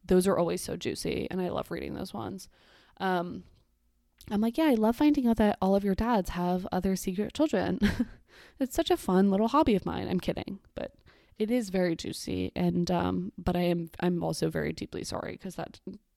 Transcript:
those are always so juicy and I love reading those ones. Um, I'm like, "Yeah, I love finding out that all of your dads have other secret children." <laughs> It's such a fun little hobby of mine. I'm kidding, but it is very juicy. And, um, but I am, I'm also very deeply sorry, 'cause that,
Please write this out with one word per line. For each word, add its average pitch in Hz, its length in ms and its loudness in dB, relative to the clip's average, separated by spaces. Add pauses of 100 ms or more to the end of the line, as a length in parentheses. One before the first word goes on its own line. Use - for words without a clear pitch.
those 185 220 4
are 196 120 4
always 175 240 0
so - 140 -6
juicy - 540 -4
and 185 100 -4
I 180 100 -2
love - 200 -6
reading - 240 -8
those - 200 -10
ones. 190 340 -10 (500)
Um, 180 460 -4 (840)
I'm 208 100 0
like, 233 160 0
"Yeah, 320 100 4
I 277 80 6
love 220 220 4
finding 294 300 4
out 226 100 4
that 208 240 4
all 190 160 4
of 202 80 0
your 196 100 2
dads 220 360 0
have 180 420 -2
other 185 240 0
secret 202 380 -4
children." 285 460 0
<laughs> 202 100 4 (720)
It's 262 140 -2
such - 160 0
a 349 60 4
fun 196 340 4
little 208 180 2
hobby 277 260 4
of 180 100 0
mine. - 240 -4
I'm 180 120 0
kidding, - 400 -6 (160)
but - 180 -8 (440)
it 214 120 -2
is 240 200 0
very 180 260 0
juicy. - 580 -6
And, 175 340 0
um, 180 480 0
but 180 200 -2
I 175 60 0
am, 170 360 0
I'm 175 240 0
also 160 260 -2
very 160 240 -4
deeply - 300 -10
sorry, - 340 -8
'cause 185 200 -14
that, - 240 -10 (360)